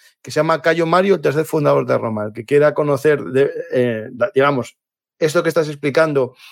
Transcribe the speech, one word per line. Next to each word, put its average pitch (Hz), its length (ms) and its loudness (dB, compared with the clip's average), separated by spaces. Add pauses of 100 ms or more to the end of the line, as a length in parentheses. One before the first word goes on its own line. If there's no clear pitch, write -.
(240)
que 127 80 -14
se 151 80 -2
llama 160 240 0
Cayo 165 240 2
Mario, 185 280 4
el 156 60 -8
tercer 151 240 0
fundador 143 400 0
de 120 140 0
Roma. 110 260 -4
El 107 80 -10
que 107 120 -12
quiera 143 280 4
conocer, 147 520 0
de, 131 260 0 (200)
eh, 117 400 -2
da-, 120 220 -2
digamos, 135 440 0 (420)
esto 160 240 0
que 165 60 0
estás 156 180 0
explicando 143 680 -2 (160)